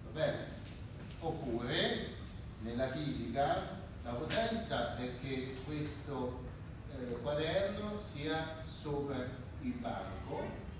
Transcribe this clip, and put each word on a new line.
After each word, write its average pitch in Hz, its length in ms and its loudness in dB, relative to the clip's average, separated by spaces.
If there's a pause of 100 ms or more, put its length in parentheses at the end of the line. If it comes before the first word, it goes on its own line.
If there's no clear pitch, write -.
Va - 160 -6
bene? - 260 4 (720)
Oppure 131 880 2 (540)
nella 120 280 2
fisica 143 880 2 (260)
la 123 80 -2
potenza 135 840 2
è 123 140 0 (100)
che 127 440 -2
questo, 143 760 -2 (560)
eh, 123 140 -2 (100)
quaderno 196 800 2
sia 156 640 0
sopra 143 540 0 (440)
il 123 120 2
banco - 880 -2 (180)